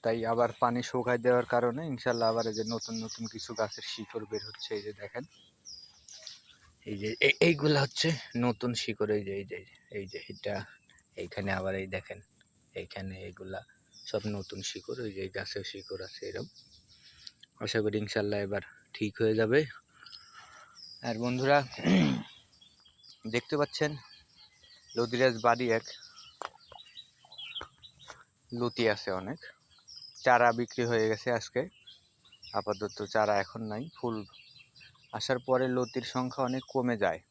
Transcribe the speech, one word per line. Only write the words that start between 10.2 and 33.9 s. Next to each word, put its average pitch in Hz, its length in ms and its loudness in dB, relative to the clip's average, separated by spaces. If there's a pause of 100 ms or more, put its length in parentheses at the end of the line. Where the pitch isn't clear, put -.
এটা, 104 280 -6 (640)
এইখানে 98 360 -6
আবার 95 220 -2
এই 95 120 -4
দেখেন, - 320 -8 (560)
এইখানে 95 480 -8
এগুলা 95 380 -10 (460)
সব 104 200 -2
নতুন 101 360 -6
শিকড়। 120 400 -8
ওই 107 100 -6
যে 95 160 -6
গাছের 98 360 -6
শিকড় 95 400 -10
আছে - 220 -14
এরম। 98 200 -8 (1120)
আশা 107 200 0
করি 107 180 0
ইনশাল্লাহ 104 420 0
এবার 98 220 -2 (300)
ঠিক 104 260 -2
হয়ে 110 160 4
যাবে। 113 260 4 (1400)
আর 120 160 -2
বন্ধুরা, 127 400 4 (920)
<clears throat> - 840 -16
দেখতে 120 220 -2
পাচ্ছেন 147 340 0 (1000)
লতিরাজ 120 500 4
বাড়ি 120 300 4
এক, 113 140 2 (2750)
লতি 120 360 0
আছে 101 240 0
অনেক, 95 280 -4 (800)
চারা 120 320 8
বিক্রি 120 320 0
হয়ে 113 240 4
গেছে 110 240 0
আজকে, 120 300 -2 (920)
আপাতত 104 540 -2
চারা 107 300 4
এখন 101 280 -2
নাই। 107 240 -6
ফুল 117 280 -4 (960)